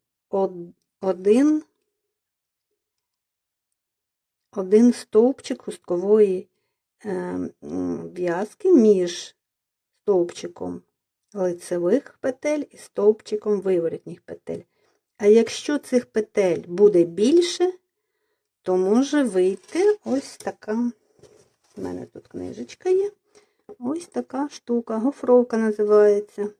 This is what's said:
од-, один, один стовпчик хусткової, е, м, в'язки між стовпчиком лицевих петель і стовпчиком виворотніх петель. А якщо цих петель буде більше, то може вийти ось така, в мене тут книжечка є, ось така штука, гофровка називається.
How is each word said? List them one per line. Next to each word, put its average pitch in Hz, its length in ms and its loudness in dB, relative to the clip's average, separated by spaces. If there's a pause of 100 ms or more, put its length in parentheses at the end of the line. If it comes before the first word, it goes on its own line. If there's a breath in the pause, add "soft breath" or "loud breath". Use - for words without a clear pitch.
(300)
од-, 180 440 -6 (280)
один, 220 640 0 (3000)
один 214 420 4
стовпчик - 680 0
хусткової, 196 840 0 (580)
е, 208 40 -8 (540)
м, 165 500 -8
в'язки 180 600 -2
між 202 640 2 (680)
стовпчиком 180 800 -4 (520)
лицевих 180 880 -4
петель 294 500 -4
і - 60 -20
стовпчиком 208 840 -2
виворотніх 170 600 -4
петель. - 400 -14 (560)
А 208 100 -2
якщо 226 500 2
цих 254 280 -2
петель 185 640 -2
буде 175 360 4
більше, 294 680 0 (880)
то 185 160 -2
може 254 460 2
вийти 220 840 0
ось 254 320 -6
така, 226 540 -6 (840)
в - 60 -12
мене - 220 -10
тут - 220 -20
книжечка 180 600 -10
є, 392 220 0 (680 soft breath)
ось 285 280 -8
така 262 420 -8
штука, 233 480 -6
гофровка 247 600 0
називається. 208 920 2 (100)